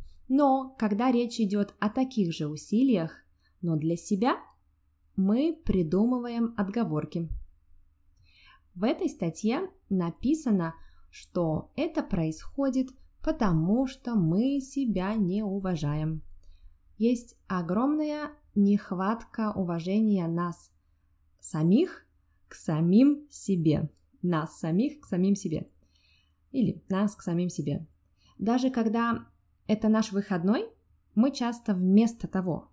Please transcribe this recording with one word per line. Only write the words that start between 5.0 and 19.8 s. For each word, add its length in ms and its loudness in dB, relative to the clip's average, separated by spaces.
мы 480 2
придумываем 920 0
отговорки. 720 -4
В 80 -4
этой 240 0
статье 600 -4
написано, 880 0
что 640 -4
это 300 -4
происходит 840 -4
потому, 640 2
что 260 -10
мы 460 2
себя 560 -2
не 260 0
уважаем. 800 -2
Есть 380 0
огромная 800 -2
нехватка 1000 0
уважения 720 0